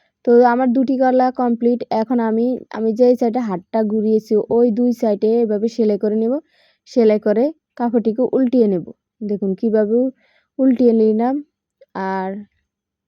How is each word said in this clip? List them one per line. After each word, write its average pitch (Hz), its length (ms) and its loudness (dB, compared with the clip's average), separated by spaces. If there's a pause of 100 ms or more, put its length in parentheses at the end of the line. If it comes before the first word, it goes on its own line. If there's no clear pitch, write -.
(240)
তো 247 60 0 (140)
আমার 247 280 2
দুটি 262 240 0
গলা 254 340 2
কমপ্লিট। 240 500 -2 (100)
এখন 220 300 -2
আমি, 226 260 0 (240)
আমি 220 220 -4
যেই 247 240 4
সাইডে 233 240 -2
হাতটা 208 440 -4
ঘুরিয়েছি 220 500 0 (140)
ওই 240 240 2
দুই 247 200 0
সাইডে 214 440 -2
এভাবে 214 320 -2
সেলাই 220 300 0
করে 214 180 -2
নেব। 226 160 -2 (560)
সেলাই 214 320 2
করে 214 240 0 (300)
কাপড়টিকে 233 480 -2 (100)
উল্টিয়ে 247 360 2
নেব। 180 160 -2 (360)
দেখুন 202 340 -4
কীভাবে 214 400 0
উ-, 254 180 0 (460)
উল্টিয়ে 254 340 2
নিলাম। 220 420 2 (760)
আর 190 220 -6 (760)